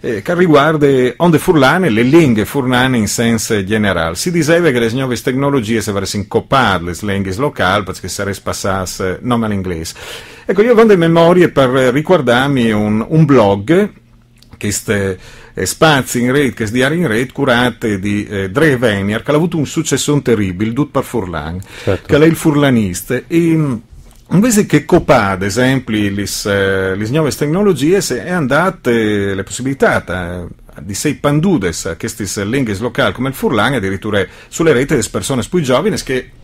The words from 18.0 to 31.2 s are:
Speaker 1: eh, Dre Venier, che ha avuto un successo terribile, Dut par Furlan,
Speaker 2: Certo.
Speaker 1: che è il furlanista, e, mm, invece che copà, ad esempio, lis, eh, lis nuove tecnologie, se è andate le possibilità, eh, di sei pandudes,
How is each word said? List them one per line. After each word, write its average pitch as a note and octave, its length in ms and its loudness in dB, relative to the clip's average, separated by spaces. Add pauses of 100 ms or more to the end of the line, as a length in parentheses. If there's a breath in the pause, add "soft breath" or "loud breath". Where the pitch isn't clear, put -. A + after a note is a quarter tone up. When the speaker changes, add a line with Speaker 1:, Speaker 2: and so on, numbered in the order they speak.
Speaker 1:
eh, G2 240 -6
Dre C#3 280 2
Venier, G#2+ 440 0
che - 80 -8
ha D3 60 2
avuto E3+ 220 0
un C#3 100 -2
successo D3 540 -2
terribile, G#2 520 -2
Dut C#3+ 160 -2
par C3+ 140 -4
Furlan, F2 580 -6 (220 loud breath)
Speaker 2:
Certo. - 240 -4
Speaker 1:
che D3 100 2
è D3+ 80 6
il E3 100 4
furlanista, B2+ 920 0
e, E3+ 120 0
mm, D#3+ 360 0 (560)
invece G#3 340 2
che - 180 2
copà, C3 460 2
ad F#2+ 140 -2
esempio, A#2+ 520 0 (140)
lis, G2 380 -6
eh, G2 480 0
lis G#2+ 160 -6
nuove D3+ 200 0
tecnologie, E3+ 680 0
se A#2+ 220 -4
è F3 80 -6
andate A#2 1040 0
le F#2+ 80 -6
possibilità, C3+ 640 -2
eh, F2 760 -10
di G2 140 -10
sei D3 200 -2
pandudes, C#3+ 840 -2